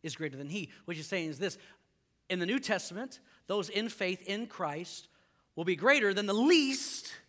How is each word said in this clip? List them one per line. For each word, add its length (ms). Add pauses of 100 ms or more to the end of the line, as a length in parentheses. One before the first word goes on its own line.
is 140
greater 200
than 120
he." 200 (160)
What 120
he's 100
saying 220
is 100
this. 200 (720)
In 120
the 60
New 120
Testament, 640 (260)
those 220
in 200
faith 340
in 260
Christ 580 (480)
will 100
be 120
greater 360
than 140
the 60
least 800 (160)